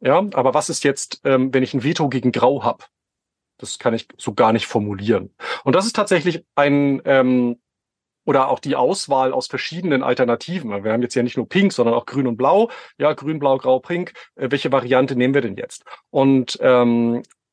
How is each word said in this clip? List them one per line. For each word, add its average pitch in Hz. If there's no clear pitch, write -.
ja, 143
aber 190
was 147
ist -
jetzt, -
ähm, 131
wenn 131
ich 123
ein 120
Veto 156
gegen 123
Grau 127
hab? -
Das -
kann 117
ich -
so -
gar 113
nicht 113
formulieren. 104
Und 135
das 196
ist -
tatsächlich 180
ein, 143
ähm, 127
oder 135
auch -
die 139
Auswahl 131
aus 131
verschiedenen 147
Alternativen. 127
Wir 110
haben 120
jetzt 120
ja 123
nicht 120
nur 120
Pink, 196
sondern 117
auch 120
Grün 135
und 113
Blau. 180
Ja, 151
Grün, 147
Blau, 135
Grau, 131
Pink. 175
Äh, 135
welche 139
Variante 131
nehmen 127
wir 143
denn 107
jetzt? -
Und, 135
ähm, 120